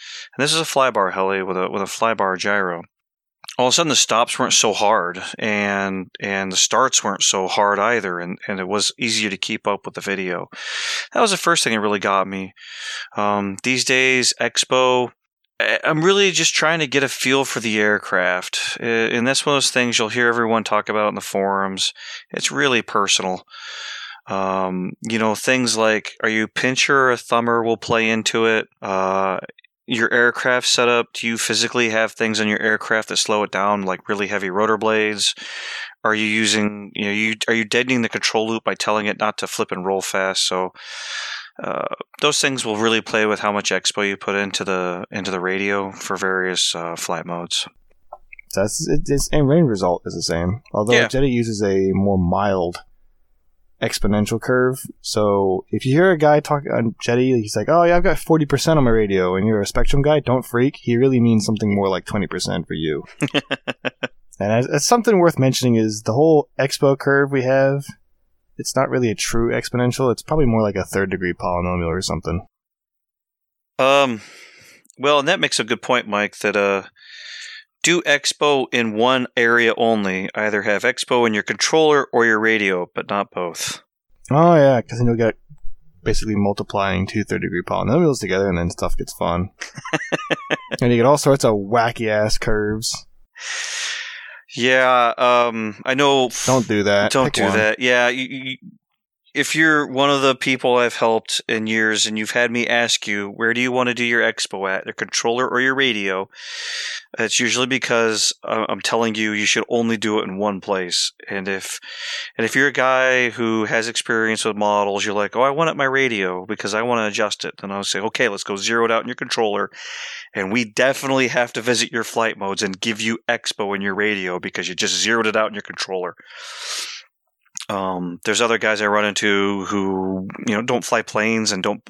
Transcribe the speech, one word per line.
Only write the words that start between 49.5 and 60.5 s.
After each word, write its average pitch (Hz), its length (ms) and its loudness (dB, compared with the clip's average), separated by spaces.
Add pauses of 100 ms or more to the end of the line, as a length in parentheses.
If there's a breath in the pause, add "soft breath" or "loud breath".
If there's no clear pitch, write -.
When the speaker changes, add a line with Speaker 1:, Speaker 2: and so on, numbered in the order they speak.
Speaker 2:
result 92 380 0
is 90 100 -8
the 85 80 -4
same. 85 380 -2 (100)
Although 107 220 0
Speaker 1:
Yeah. 120 160 2
Speaker 2:
Jetty 135 200 0
uses 113 320 -2
a 95 300 2
more 98 260 2
mild 92 600 0 (1040)
exponential 107 580 0
curve. 127 400 2 (220)
So 101 680 2
if - 160 -4
you 131 80 2
hear 180 180 6
a 160 60 2
guy 147 220 6
talk 143 240 0 (100)
on 117 280 0
Jetty, 127 400 2
he's 104 160 -6
like, 104 100 -2
"Oh 170 160 6
yeah, 175 140 6
I've 180 60 4
got 180 140 4
forty 160 280 2
percent 156 320 2
on 135 80 6
my 120 60 4
radio," 98 440 4
and 95 100 2
you're 110 140 2
a 98 80 -2
Spectrum 139 340 4
guy, 147 200 4
don't 123 240 0
freak. 123 320 2